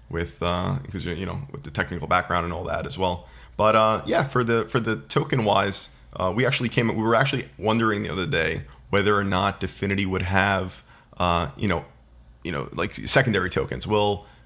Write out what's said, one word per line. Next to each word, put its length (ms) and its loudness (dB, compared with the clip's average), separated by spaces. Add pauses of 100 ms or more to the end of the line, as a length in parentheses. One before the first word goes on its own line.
with, 320 -4
uh, 360 0 (140)
'cause, 140 -6
you 200 -6
know, 140 -6 (120)
with 120 -14
the 60 -10
technical 380 -4
background 380 2
and 80 -4
all 100 -6
that 240 -4
as 100 -8
well. 300 -2 (300)
But, 180 4
uh, 320 4
yeah, 160 2
for 200 0
the, 220 2
for 140 0
the 180 0
token 480 0
wise, 420 2 (280)
uh, 200 0
we 100 2
actually 240 0
came, 180 2
we 160 0
were 120 4
actually 300 0 (140)
wondering 440 2
the 80 -4
other 140 -2
day 380 0 (260)
whether 260 4
or 80 2
not 380 0
Dfinity 460 -2
would 160 -2
have, 600 0 (360)
uh, 380 2
you 100 -2
know, 180 -2 (580)
you 80 -4
know, 220 -4
like, 220 -4 (100)
secondary 460 2
tokens. 340 -4
Will, 400 2 (200)